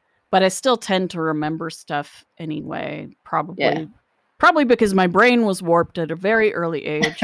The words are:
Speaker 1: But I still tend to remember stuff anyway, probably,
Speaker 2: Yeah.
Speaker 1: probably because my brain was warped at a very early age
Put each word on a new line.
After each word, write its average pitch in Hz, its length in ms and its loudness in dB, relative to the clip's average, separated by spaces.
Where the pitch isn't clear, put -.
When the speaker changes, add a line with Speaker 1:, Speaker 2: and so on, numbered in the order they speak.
Speaker 1:
But 185 120 4
I 190 60 4
still 247 280 0
tend 185 340 -2
to 175 100 -8
remember 160 500 -4
stuff - 540 -10
anyway, 151 720 -10
probably, 156 400 -4
Speaker 2:
Yeah. 160 200 0
Speaker 1:
probably 320 260 4
because 226 300 2
my 185 120 4
brain 226 400 4
was 190 160 -2
warped 170 360 2
at 160 120 -4
a 160 60 -6
very 214 380 2
early 165 300 -4
age 156 400 -2